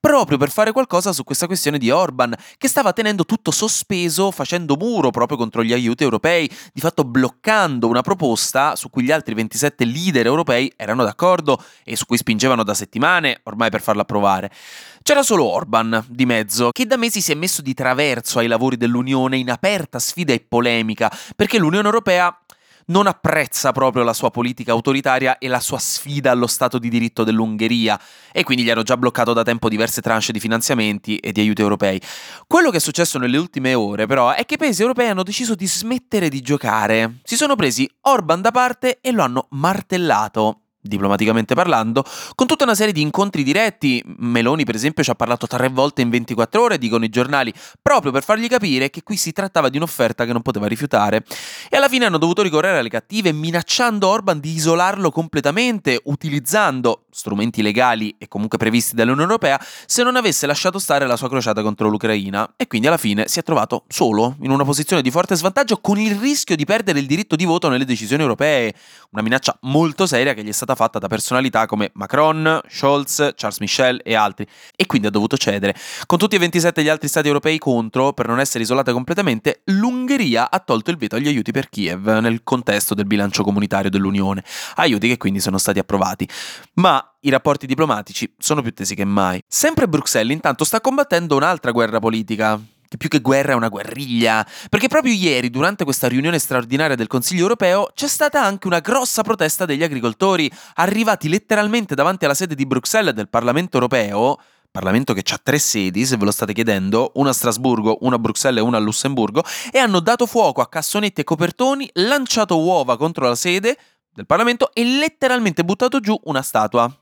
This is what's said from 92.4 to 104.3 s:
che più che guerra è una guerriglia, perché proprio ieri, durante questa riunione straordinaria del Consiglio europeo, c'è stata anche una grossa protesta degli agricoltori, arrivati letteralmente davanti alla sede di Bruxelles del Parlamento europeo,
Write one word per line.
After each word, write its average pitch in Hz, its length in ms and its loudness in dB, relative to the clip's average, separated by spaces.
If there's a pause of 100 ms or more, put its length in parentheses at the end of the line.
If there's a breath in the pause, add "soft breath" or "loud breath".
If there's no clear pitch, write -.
che - 100 -14
più - 100 -6
che 147 120 2
guerra 135 320 2
è - 20 4
una 113 160 0
guerriglia, 113 760 0 (220 loud breath)
perché 214 180 0
proprio 262 280 2
ieri, 143 340 0
durante 156 340 -2
questa 135 260 -2
riunione 143 300 0
straordinaria 135 560 -2
del 117 120 -2
Consiglio 165 360 -2
europeo, 196 520 0
c'è 285 120 -6
stata 294 380 0
anche 196 220 -2
una 175 140 2
grossa 247 420 -2
protesta 190 420 0
degli 151 180 -2
agricoltori, 151 680 0 (240 loud breath)
arrivati 202 540 0
letteralmente 208 640 0
davanti 160 320 0
alla 143 80 2
sede 170 200 -4
di 135 120 -2
Bruxelles 135 480 0
del 104 160 -6
Parlamento 123 480 0
europeo, 120 600 0 (320 soft breath)